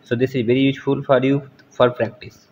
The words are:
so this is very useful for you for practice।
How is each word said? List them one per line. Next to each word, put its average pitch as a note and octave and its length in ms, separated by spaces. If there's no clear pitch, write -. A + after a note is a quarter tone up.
so B2 180
this C3 120
is A#2 180
very C3+ 160
useful C3+ 420
for B2+ 100
you C#3+ 120
for B2 120
practice। - 480